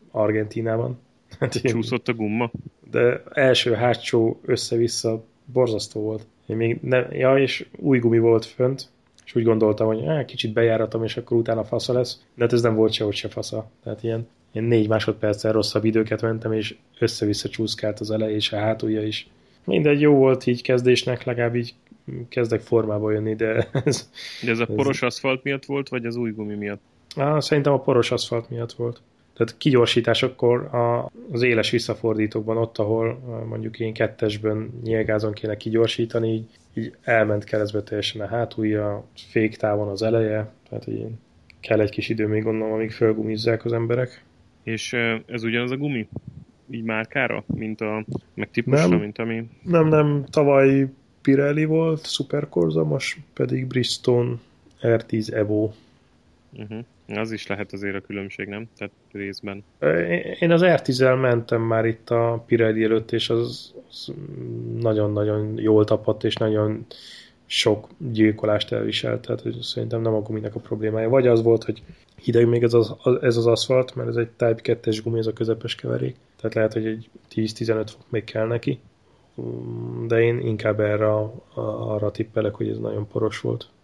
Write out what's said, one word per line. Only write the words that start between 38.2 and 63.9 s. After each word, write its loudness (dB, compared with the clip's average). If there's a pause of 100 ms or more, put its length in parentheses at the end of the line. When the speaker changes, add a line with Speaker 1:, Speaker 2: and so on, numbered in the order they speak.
Speaker 1:
a -6
hátulja, -2 (260)
féktávon 0
az -6
eleje, 0 (180)
tehát -12
így -8 (540)
kell 2
egy 2
kis -6
idő -2
még, 0
gondolom, -2
amíg -2
fölgumizzák 0
az -4
emberek. -4 (400)
Speaker 2:
És, -8
ö, 0 (120)
ez -10
ugyanaz -2
a -4
gumi? -6 (640)
Így -10
márkára? -4 (100)
Mint -8
a, -4 (300)
meg -8
típusra, 2
Speaker 1:
Nem. 4
Speaker 2:
mint -6
ami -6 (180)
Speaker 1:
Nem, 4
nem, 4
tavaly 6 (360)
Pirelli 4
volt, 0
Supercorsa, 0
most -4 (160)
pedig -2
Bridgestone 0 (520)
R 4
tíz -4
Evo. 0 (800)
Speaker 2:
Mhm. -12 (400)
Az -4
is -8
lehet -6
azért -6
a -8
különbség, -10
nem? -10 (100)
Tehát -12 (200)
részben. -10 (140)
Speaker 1:
Ö, 2
én, -4
én 4
az 6
R 4
tízzel 4
mentem 0
már 2
itt -4
a 2
Pirelli 4
előtt, 2
és -2
az, -4 (140)
az -14 (680)